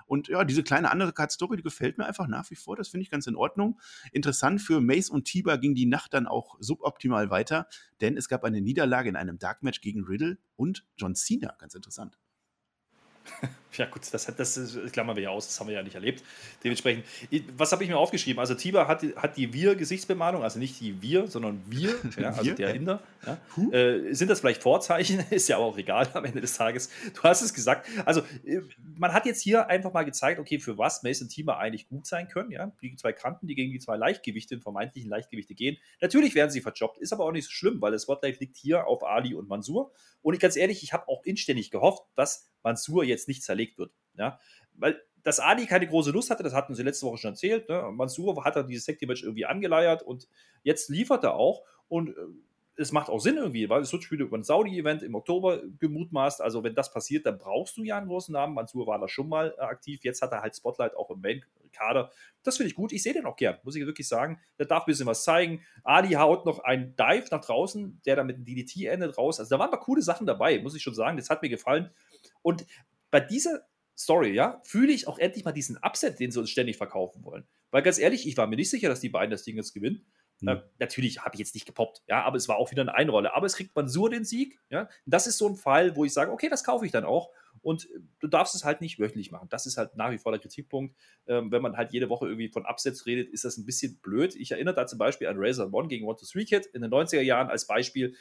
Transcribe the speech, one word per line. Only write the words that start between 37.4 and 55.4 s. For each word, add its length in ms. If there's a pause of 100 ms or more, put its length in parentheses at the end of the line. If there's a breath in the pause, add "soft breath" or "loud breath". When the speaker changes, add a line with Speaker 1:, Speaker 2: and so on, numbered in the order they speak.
Speaker 2:
so 60
schlimm, 320
weil 100
das 120
Spotlight 360
liegt 160
hier 300
auf 180
Ali 300
und 160
Mansur. 420 (300 soft breath)
Und 100
ich, 80
ganz 160
ehrlich, 260
ich 120
habe 140
auch 160
inständig 460
gehofft, 340 (100)
dass 360 (120)
Mansur 420
jetzt 240
nicht 160
zerlegt 340
wird. 140 (240)
Ja? 240 (340 soft breath)
Weil 260 (260)
dass 140
Ali 260
keine 220
große 240
Lust 180
hatte, 140
das 100
hatten 220
sie 80
letzte 220
Woche 120
schon 140
erzählt, 360
ne? 240
Mansur 520
hat 100
dann 140
dieses 160
Tag 140
Team 100
Match 160
irgendwie 200
angeleiert 600
und 240 (340 soft breath)
jetzt 260
liefert 360
er 100
auch 300 (240 soft breath)
und, 220
äh, 20 (640)
es 160
macht 160
auch 100
Sinn 200
irgendwie, 300
weil 140
es 100
wird 180
wieder 160
über 100
ein 80
Saudi-Event 580
im 140
Oktober 460 (180)